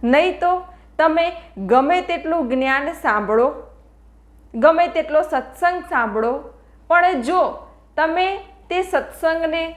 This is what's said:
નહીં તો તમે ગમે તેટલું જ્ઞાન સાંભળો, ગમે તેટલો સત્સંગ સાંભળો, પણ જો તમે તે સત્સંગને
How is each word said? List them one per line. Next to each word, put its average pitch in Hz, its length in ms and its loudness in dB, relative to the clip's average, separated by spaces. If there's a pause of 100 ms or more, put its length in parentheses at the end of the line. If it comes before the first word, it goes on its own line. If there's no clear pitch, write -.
નહીં 294 380 2
તો 349 120 2 (460)
તમે 320 280 2 (400)
ગમે 269 360 4
તેટલું 320 460 -4
જ્ઞાન 269 460 0
સાંભળો, 214 520 0 (1080)
ગમે 320 340 4
તેટલો 311 340 0
સત્સંગ 330 560 -2 (100)
સાંભળો, 226 440 -2 (580)
પણ 349 320 2
જો 339 200 0 (540)
તમે 320 300 0 (420)
તે 359 140 -2
સત્સંગને 330 800 -2 (140)